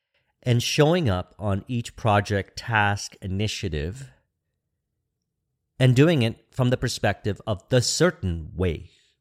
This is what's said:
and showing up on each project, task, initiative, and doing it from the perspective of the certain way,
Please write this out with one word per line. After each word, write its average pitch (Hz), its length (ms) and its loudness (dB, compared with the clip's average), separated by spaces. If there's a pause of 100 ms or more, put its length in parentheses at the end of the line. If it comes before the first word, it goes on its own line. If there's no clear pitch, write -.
(420)
and 120 200 2
showing 156 460 2
up 90 300 -4
on 98 280 -4
each 120 300 -8
project, 101 640 0
task, 104 640 -2
initiative, 95 920 -6 (1700)
and 127 180 6
doing 147 260 6
it - 320 -4
from 123 140 0
the 123 80 2
perspective 107 680 -4
of 104 240 -6
the 127 100 4
certain 95 720 -2
way, 87 360 -2 (300)